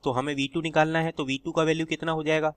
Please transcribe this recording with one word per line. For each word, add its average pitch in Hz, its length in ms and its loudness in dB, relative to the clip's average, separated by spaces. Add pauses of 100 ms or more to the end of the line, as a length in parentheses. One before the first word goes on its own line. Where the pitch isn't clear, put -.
तो 143 80 0
हमें 139 240 -2
वी 139 120 0
टू 165 140 -4
निकालना 160 380 2
है, 160 120 0
तो 147 140 -4
वी 135 200 -4
टू 170 60 -6
का 160 120 2
वैल्यू 160 220 2
कितना 160 260 -4
हो 160 120 -2
जाएगा? 156 340 2